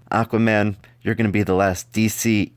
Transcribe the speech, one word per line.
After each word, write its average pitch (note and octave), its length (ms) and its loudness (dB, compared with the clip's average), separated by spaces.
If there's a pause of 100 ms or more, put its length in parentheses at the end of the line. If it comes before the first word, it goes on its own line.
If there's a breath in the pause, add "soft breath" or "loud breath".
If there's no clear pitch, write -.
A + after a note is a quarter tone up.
(120)
Aquaman, G#2+ 640 0 (260 soft breath)
you're A2 140 -4
gonna A2 140 0
be G#2 120 0
the F#2 140 0
last F#2+ 360 0
D A2 160 0
C G#2+ 480 -2